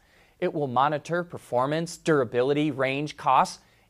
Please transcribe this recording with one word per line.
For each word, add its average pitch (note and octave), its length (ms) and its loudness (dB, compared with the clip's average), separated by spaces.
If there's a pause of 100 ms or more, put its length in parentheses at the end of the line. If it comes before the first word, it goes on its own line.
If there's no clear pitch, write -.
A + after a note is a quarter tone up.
(400)
It F3+ 140 -2
will D3 140 -2
monitor D3 560 0
performance, D3+ 720 -4
durability, C#3+ 720 2
range, C#3 480 -4
costs, D3+ 400 2 (320)